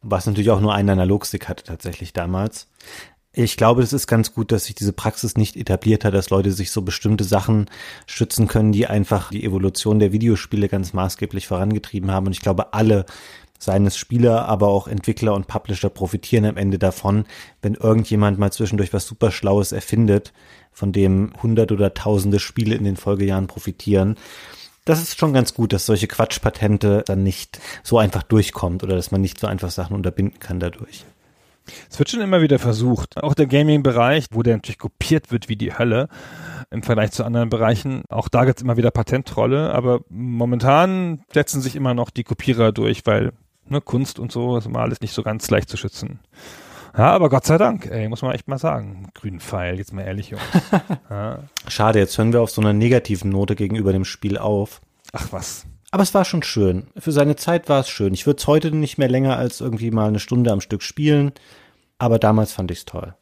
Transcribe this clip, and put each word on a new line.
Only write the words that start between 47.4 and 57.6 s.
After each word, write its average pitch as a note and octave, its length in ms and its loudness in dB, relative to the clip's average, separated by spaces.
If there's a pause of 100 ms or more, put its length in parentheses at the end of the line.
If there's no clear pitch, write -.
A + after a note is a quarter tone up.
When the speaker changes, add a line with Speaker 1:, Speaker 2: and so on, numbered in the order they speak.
Speaker 2:
sei D#3 120 4
Dank, A3+ 300 2
ey, A2 200 -4
muss A#2 140 -6
man B2+ 120 -4
echt - 140 -8
mal C3+ 120 -6
sagen. G2 560 -6
Grünen F#2+ 240 -12
Pfeil, F2+ 400 -6
jetzt G2 140 -12
mal F#2+ 100 -8
ehrlich, F#2+ 260 -8
Jungs. G#2 140 -12 (320)
<laughs> - 340 -4
Ja. G#2+ 300 -8 (280)
Speaker 1:
Schade, G#2+ 300 2
jetzt G2 220 2
hören A2 140 2
wir A#2+ 80 4
auf A2 100 0
so A2 100 -2
einer G#2+ 120 4
negativen G#2+ 580 2
Note G2 240 0
gegenüber G2+ 380 -2
dem F#2+ 120 0
Spiel G2+ 320 -6
auf. G#2 420 -2 (320)
Speaker 2:
Ach - 200 -10
was. - 340 -12 (240)
Speaker 1:
Aber G3 140 2
es F#3 100 0
war G3 100 4
schon E3+ 200 -2
schön. F#2+ 420 0 (100)
Für - 160 -6
seine C#3+ 240 2
Zeit E3+ 320 -2